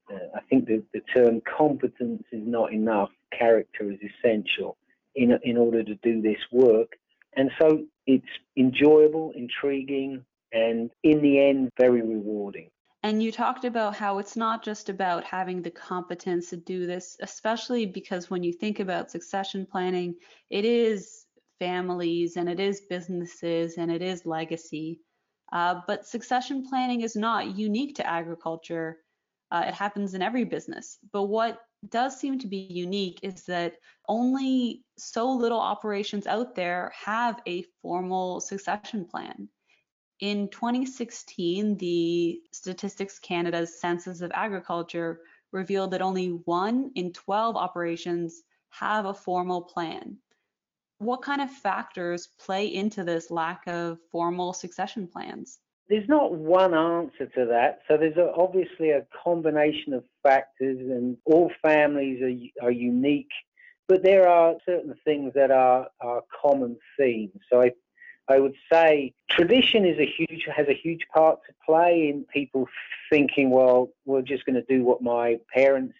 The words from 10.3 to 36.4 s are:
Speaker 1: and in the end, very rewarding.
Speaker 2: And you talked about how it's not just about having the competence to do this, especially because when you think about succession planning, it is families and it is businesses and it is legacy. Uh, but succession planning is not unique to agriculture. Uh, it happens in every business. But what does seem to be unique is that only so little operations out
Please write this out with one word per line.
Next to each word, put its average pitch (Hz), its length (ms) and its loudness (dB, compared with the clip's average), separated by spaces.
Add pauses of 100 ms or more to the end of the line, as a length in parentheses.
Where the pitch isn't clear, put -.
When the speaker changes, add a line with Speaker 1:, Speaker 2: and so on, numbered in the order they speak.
Speaker 1:
and 113 380 0 (120)
in 156 180 6
the 143 180 6
end, 135 400 4
very 123 220 6
rewarding. 104 680 -6 (340)
Speaker 2:
And 214 160 0
you 226 120 -2
talked 247 320 -4
about 220 320 -4
how 202 240 -4
it's 208 160 -12
not 226 260 -4
just 208 260 -10
about 185 360 -4
having 185 360 -6
the 170 120 -10
competence 175 800 -6
to 180 60 -12
do 180 300 -8
this, 180 340 -10
especially 226 640 -4
because 180 460 -10
when 180 140 -6
you 175 80 -4
think 208 260 -6
about 180 320 -6
succession 190 560 -8
planning, 180 480 -4 (360)
it 202 140 -4
is 226 600 -2 (320)
families 180 800 -4
and 175 120 -4
it 180 120 -4
is 196 220 -4
businesses 170 920 -6
and 170 140 -4
it 165 120 -4
is 180 220 -6
legacy. 160 760 -8 (520)
Uh, 180 360 -2
but - 180 -6
succession 254 580 -6
planning 254 360 -4
is 226 160 -6
not 214 400 -4
unique 214 400 -4
to - 100 -6
agriculture. 165 920 -8 (520)
Uh, 170 160 -2
it - 80 -6
happens 202 400 -6
in 185 80 -4
every 226 220 -2
business. - 540 -12 (140)
But 202 120 -4
what 220 340 -4 (300)
does 262 320 -4
seem 269 180 -4
to 254 80 -10
be 190 240 -10
unique 180 540 -6
is 190 220 -12
that 175 320 -6 (300)
only 254 760 -2 (120)
so - 320 -6
little 233 320 0
operations 208 680 -4
out 240 260 -4